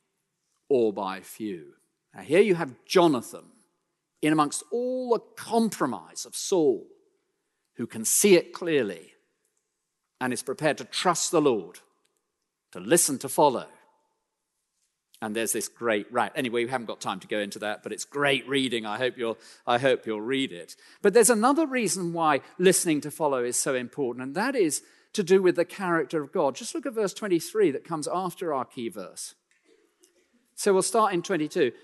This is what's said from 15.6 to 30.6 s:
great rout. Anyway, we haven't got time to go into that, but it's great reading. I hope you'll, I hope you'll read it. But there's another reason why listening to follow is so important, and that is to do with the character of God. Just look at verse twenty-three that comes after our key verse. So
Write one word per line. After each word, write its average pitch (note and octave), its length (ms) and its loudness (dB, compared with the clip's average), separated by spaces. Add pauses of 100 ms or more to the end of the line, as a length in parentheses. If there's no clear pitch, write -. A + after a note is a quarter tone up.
great A2 420 -4
rout. A#2 240 -2
Anyway, A#2+ 300 -2
we A2+ 60 -6
haven't B2 160 -4
got G2 160 -10
time G2 180 -6
to - 60 -18
go G#2+ 120 -4
into G2+ 200 -6
that, G#2 240 -6
but G#2+ 100 -10
it's - 140 -10
great C#3 420 -2
reading. B2+ 380 -2
I G#2 100 -4
hope B2 220 -4
you'll, A2+ 180 -4 (300)
I B2 100 2
hope B2+ 300 0
you'll G#2+ 160 -6
read C3 300 -2
it. E2+ 220 -16 (280)
But G3+ 100 4
there's A3 160 6
another C4 380 4
reason F#3+ 480 -2
why D#3 260 2 (180)
listening F3 440 4
to D3 80 -8
follow C#3 340 0
is B2 140 -2
so C#3+ 160 0
important, B2 480 -4
and C3+ 120 -10
that B3 220 -2
is E3 260 0 (300)
to G#3 100 -2
do F#3+ 200 6
with F3 140 6
the E3+ 100 2
character E3+ 560 -2
of C#3 100 -12
God. C#3+ 220 0
Just - 200 -10
look C#4+ 120 -8
at B3+ 80 -6
verse G#3 180 0
twenty-three F#3+ 600 0
that C3+ 120 -8
comes D#3 260 -6
after F3 440 -4
our B2 100 -2
key A#2 240 -8
verse. F#2 460 -12 (1200)
So G3+ 140 2